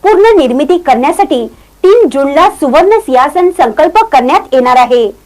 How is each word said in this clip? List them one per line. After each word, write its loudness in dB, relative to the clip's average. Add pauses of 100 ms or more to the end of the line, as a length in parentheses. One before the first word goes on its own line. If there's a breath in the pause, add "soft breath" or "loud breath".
पूर्ण 2
निर्मिती 0
करण्यासाठी -2 (360 soft breath)
तीन 4
जूनला 0
सुवर्ण 0
सिंहासन 0
संकल्प 0
करण्यात 0 (120)
येणार 0
आहे. 0 (140)